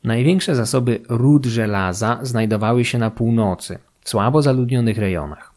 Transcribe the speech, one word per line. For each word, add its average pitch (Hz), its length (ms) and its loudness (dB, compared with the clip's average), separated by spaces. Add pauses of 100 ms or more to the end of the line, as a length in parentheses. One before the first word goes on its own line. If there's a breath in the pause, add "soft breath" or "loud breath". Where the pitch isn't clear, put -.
Największe 143 520 0
zasoby 123 440 0 (100)
ród 131 360 4
żelaza 107 760 -2
znajdowały 113 640 0
się 123 120 -4
na 113 140 0
północy, 110 680 -2 (220)
w - 80 -12
słabo 120 320 2
zaludnionych 123 560 2
rejonach. 85 600 -4